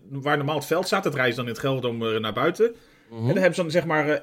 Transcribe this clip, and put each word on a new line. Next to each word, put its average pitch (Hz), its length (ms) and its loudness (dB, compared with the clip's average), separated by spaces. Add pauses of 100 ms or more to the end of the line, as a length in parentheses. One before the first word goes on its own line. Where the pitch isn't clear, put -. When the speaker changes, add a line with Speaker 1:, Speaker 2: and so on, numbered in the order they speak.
(100)
Speaker 1:
waar 139 260 -2
normaal 143 200 -2
het 139 100 -4
veld 165 200 0
staat, 190 180 0
dat 147 100 0
rijden 127 180 2
ze 123 60 -6
dan 120 100 -4
in 117 60 -6
het - 60 -10
Gelredome, 117 540 -2
eh, 110 60 0
naar 107 120 -2
buiten. 175 420 2 (360)
Speaker 2:
Mhm. 113 100 -10
Speaker 1:
En 113 60 -2
dan 156 100 2
hebben 185 180 4
ze 185 80 0
dan, 160 80 -4
zeg 165 140 2
maar, 156 240 0
eh, 151 140 2